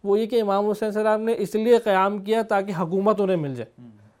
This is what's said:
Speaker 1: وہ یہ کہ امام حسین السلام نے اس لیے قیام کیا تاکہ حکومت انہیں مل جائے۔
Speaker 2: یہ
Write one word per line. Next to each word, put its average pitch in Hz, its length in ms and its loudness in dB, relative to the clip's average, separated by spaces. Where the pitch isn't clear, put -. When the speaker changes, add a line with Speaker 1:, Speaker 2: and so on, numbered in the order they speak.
Speaker 1:
وہ 202 160 2
یہ 226 60 -2
کہ 226 160 0
امام 202 260 0
حسین 208 180 -2
السلام 214 360 0
نے 226 160 -2
اس 202 160 -6
لیے 226 240 4
قیام 202 400 2
کیا 220 240 -2
تاکہ 208 300 -2
حکومت 190 480 0
انہیں 190 160 2
مل 143 180 -4
جائے۔ 120 280 -12
Speaker 2:
یہ 120 60 -20